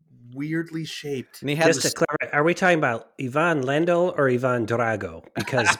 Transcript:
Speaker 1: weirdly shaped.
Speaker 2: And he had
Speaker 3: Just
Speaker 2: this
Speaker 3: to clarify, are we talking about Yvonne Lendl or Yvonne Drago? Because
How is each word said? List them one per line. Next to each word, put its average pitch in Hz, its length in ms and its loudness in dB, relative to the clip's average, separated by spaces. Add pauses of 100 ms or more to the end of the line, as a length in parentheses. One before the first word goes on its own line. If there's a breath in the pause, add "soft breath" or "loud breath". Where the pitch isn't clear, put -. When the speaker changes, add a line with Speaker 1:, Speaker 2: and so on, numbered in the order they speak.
(320)
Speaker 1:
weirdly 160 540 -6
shaped. 143 560 -10
Speaker 2:
And 135 80 -4
he 143 60 -2
had 160 100 2
Speaker 3:
Just 160 160 4
Speaker 2:
this 147 140 2
Speaker 3:
to 165 100 0
clarify, 147 320 -4
are 147 60 2
we 170 100 2
talking 180 240 4
about 123 400 -2
Yvonne 143 460 0
Lendl 170 520 2
or 139 140 4
Yvonne 123 380 2
Drago? 107 560 -2 (100)
Because 117 460 0